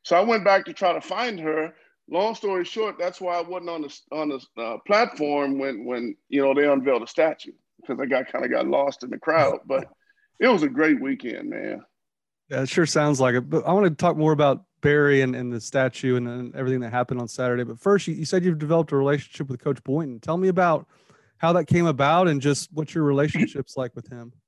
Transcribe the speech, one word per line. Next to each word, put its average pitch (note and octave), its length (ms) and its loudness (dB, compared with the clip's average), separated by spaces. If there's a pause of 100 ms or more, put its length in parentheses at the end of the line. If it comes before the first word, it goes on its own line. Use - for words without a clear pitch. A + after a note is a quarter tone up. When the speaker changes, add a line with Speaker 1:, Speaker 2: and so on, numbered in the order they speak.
Speaker 1:
So - 140 0
I F3+ 60 6
went A3 220 2
back G3 220 4
to E3 80 -12
try F3 200 0
to D#3+ 80 -2
find G#3+ 380 -6
her. D#3 360 -4 (340)
Long G#3 260 -2
story F#3+ 280 -4
short, G#3 340 -6
that's F3+ 220 -6
why F3+ 160 -4
I E3+ 60 -2
wasn't F3 280 -8
on E3 120 -6
the, C#3 180 -12 (140)
on D3+ 160 -4
the, B2+ 340 -8
uh, A2+ 140 -6 (100)
platform D3 720 0
when, B2+ 240 -6
when, A#2+ 320 -6 (140)
you C#3 120 2
know, C3+ 120 4
they C#3+ 120 4
unveiled C3+ 360 2
the A#2 60 -12
statue, - 440 -2 (300)
because B2+ 180 -8
I C#3 60 -4
got, B2+ 260 -2
kinda B2+ 160 -4
got B2 180 0
lost C#3 380 0
in B2+ 60 -10
the A2+ 80 -8
crowd. D#3 480 0
But C3+ 240 -4 (500)
it A3+ 80 4
was G3 160 4
a C#3+ 60 2
great C#3+ 320 2
weekend, B2 480 -6
man. G#2+ 340 -10 (680)
Speaker 2:
Yeah, C3+ 120 -4
it C3 80 -4
sure F3 160 2
sounds D3 340 2
like B2+ 160 2
it. B2+ 140 -2
But D3+ 180 0
I E3+ 60 2
wanna G3 160 4
talk D#3+ 260 0
more D#3 160 2
about C#3+ 320 2 (160)
Barry C#3+ 400 4
and, B2+ 160 0
and B2 160 -6
the A#2 80 -6
statue B2+ 560 0
and, B2 140 -2
and B2 260 -12
everything C3 240 -2
that A#2 140 -8
happened B2 260 -2
on A#2+ 80 -6
Saturday. B2 380 -2
But A#2 120 -12
first, G3 300 2
you, E3 60 -4
you D#3 100 -6
said F3+ 220 0
you've E3+ 120 2
developed D#3 360 0
a - 20 0
relationship C#3 540 -2
with B2 120 -8
Coach C#3 220 -4
Boynton. C3 380 -4
Tell E3 160 -4
me F#3+ 100 0
about F3 400 2 (520)
how E3 120 2
that E3+ 140 2
came E3+ 220 4
about D#3 420 4
and C#3+ 120 0
just C#3 300 0
what D3+ 240 -8
your D#3+ 80 0
relationship's C#3+ 720 0
like B2+ 220 -6
with A2+ 100 -18
him. A#2+ 240 -18 (160)